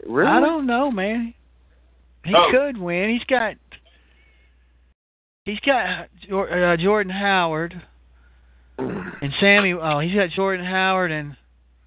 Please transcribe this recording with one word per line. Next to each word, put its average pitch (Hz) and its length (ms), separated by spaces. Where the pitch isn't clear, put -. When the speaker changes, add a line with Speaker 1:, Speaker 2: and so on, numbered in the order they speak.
Speaker 1:
really? 139 220
Speaker 2:
I - 100
don't 302 280
know, 254 240
man. 226 420
He 170 120
Speaker 3:
Oh. 262 160
Speaker 2:
could 269 260
win. 180 320
He's 233 180
got, 233 280
he's 208 140
got 185 500
Jor-, 196 240
uh, 170 40
Jordan 196 340
Howard 175 680
Speaker 1:
<clears throat> - 460
Speaker 2:
and 147 600
Sammy. 202 340
Oh, 160 260
he's 170 160
got 196 140
Jordan 190 360
Howard 190 460
and 147 240